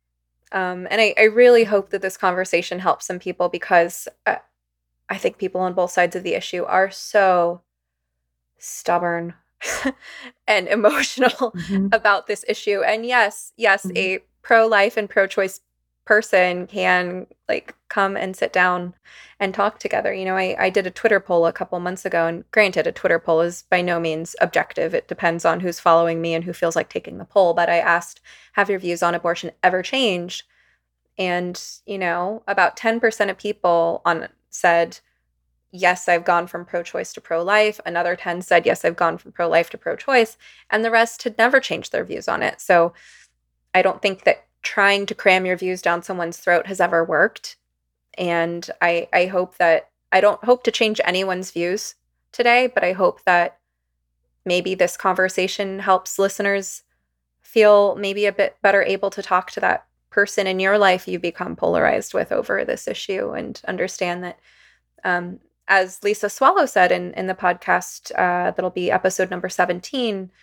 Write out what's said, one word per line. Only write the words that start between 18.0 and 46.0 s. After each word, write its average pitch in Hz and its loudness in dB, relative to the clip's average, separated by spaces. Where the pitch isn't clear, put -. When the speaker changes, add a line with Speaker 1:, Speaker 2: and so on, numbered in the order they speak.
Speaker 1:
and 190 -6
sit - -10
down 180 0
and 190 -4
talk 202 -4
together. - -4
You 190 -8
know, 185 -2
I, 185 -2
I 190 0
did 185 0
a 180 -8
Twitter 214 2
poll 170 2
a 165 0
couple 180 -8
months 180 -6
ago, 170 0
and 170 -8
granted, 190 2
a 185 -2
Twitter 170 0
poll 160 0
is 175 -4
by 180 2
no 175 -2
means 165 -6
objective. 165 -2
It - -4
depends 170 -2
on 170 0
who's 175 -6
following 165 2
me 165 -4
and 165 -4
who 175 -8
feels 165 -2
like - -2
taking 180 -10
the 190 -16
poll. 180 2
But 170 0
I 175 2
asked, 170 0
"Have 202 2
your 196 -2
views 175 -4
on 175 2
abortion 170 -4
ever 185 2
changed?" 185 -2
And, 180 -4
you 202 -10
know, 180 -4
about 196 2
ten 226 -2
percent 220 0
of 185 -10
people 170 0
on 165 -2
said, 170 0
"Yes, 180 0
I've 175 2
gone 175 2
from 175 -12
pro-choice - -8
to - -18
pro-life." 208 0
Another 170 -4
ten 180 -6
said, 175 2
"Yes, 170 0
I've 170 -2
gone 170 0
from - -20
pro-life 170 0
to - -14
pro-choice." 226 0
And 220 0
the 226 -2
rest 226 2
had 220 -6
never 262 4
changed - -6
their - -2
views - -10
on - -2
it. - -4
So 170 4
I 185 4
don't 185 0
think 190 -4
that - 2
trying 202 2
to 214 -6
cram 185 2
your 185 -2
views 185 -6
down 175 -2